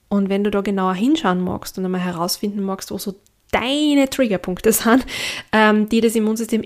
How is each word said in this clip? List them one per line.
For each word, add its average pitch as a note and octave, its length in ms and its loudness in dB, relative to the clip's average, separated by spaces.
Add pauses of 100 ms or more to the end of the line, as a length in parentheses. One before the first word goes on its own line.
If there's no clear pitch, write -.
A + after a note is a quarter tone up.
Und G3 200 0
wenn G3 140 0
du G#3 80 0
da G3+ 100 0
genauer F#3+ 340 -2
hinschauen G#3+ 440 0
magst F#3 380 -6
und F#3 80 -4
einmal F#3 160 -2
herausfinden F3+ 600 -4
magst, F#3+ 280 -8
wo G#3+ 60 -8
so F#3+ 180 -8 (360)
deine C#4 580 2
Triggerpunkte G#3+ 600 0
sind, A#3 340 2 (460)
ähm, G#3+ 360 4
die A3+ 140 2
das A3+ 140 2
Immunsystem A3 500 0